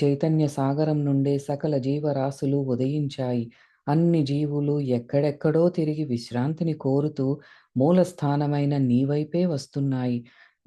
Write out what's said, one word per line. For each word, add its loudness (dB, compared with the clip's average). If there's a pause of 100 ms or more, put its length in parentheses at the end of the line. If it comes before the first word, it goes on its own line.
చైతన్య 2
సాగరం 0
నుండే 2
సకల -4
జీవరాశులు -2
ఉదయించాయి. -2 (360)
అన్ని 4
జీవులు -2
ఎక్కడెక్కడో 0
తిరిగి -2
విశ్రాంతిని -2
కోరుతూ -2 (380)
మూలస్థానమైన 2
నీ 2
వైపే 0
వస్తున్నాయి. -2 (420)